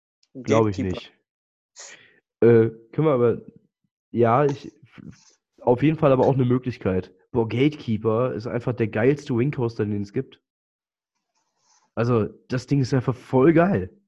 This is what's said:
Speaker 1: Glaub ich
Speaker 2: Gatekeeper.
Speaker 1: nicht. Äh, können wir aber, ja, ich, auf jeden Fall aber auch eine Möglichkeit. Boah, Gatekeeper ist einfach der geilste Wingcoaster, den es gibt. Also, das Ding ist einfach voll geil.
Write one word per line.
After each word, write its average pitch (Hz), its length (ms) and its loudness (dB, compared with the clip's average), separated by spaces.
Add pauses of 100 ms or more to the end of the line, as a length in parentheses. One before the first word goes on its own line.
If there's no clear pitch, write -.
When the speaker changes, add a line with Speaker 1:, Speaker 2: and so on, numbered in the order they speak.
(340)
Speaker 1:
Glaub 113 340 0
ich 98 100 -4
Speaker 2:
Gatekeeper. 95 180 -4
Speaker 1:
nicht. - 180 -16 (1300)
Äh, 113 280 6 (220)
können 151 160 -2
wir 147 60 2
aber, 120 280 0 (680)
ja, 117 340 2
ich, - 280 -6 (880)
auf 123 220 0
jeden 151 140 0
Fall 147 140 2
aber 127 140 2
auch 131 80 2
eine 131 120 0
Möglichkeit. 120 680 -4 (180)
Boah, 117 160 -2
Gatekeeper 120 880 -2
ist 113 140 -10
einfach 123 260 -4
der 110 140 -2
geilste 123 500 0
Wingcoaster, 120 480 -2
den 104 160 -4
es 101 100 -10
gibt. - 300 -10 (1500)
Also, 117 320 0 (220)
das - 200 -6
Ding 143 140 0
ist 127 120 -2
einfach 127 220 -2
voll 139 380 2
geil. 160 420 0 (120)